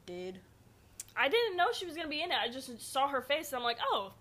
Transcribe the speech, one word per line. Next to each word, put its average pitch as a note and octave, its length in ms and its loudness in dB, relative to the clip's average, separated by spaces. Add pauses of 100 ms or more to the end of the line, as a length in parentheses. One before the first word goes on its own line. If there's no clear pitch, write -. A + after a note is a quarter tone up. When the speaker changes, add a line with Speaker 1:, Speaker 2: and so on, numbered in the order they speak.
Speaker 1:
did. F#3 340 -8 (720)
Speaker 2:
I B3 140 4
didn't A4 300 2
know F4 140 6
she G#4+ 120 -4
was E4 100 -8
gonna D#4+ 140 -6
be D4+ 140 -2
in F4 100 -2
it. B3+ 100 2
I A#3 60 0
just B3 320 -10
saw C4+ 280 2
her C4+ 120 0
face, C#4+ 280 0
and C4 100 -2
I'm A#3+ 60 -2
like, A#3+ 180 0
"Oh, D4 380 0